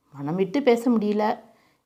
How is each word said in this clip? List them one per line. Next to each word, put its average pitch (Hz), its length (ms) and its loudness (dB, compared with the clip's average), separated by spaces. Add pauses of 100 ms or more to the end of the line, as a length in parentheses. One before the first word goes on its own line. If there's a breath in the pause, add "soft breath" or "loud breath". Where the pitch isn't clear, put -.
(140)
"மனம் 139 200 -6
விட்டு 190 280 -2
பேச 233 280 2
முடியல. 214 480 0 (480 soft breath)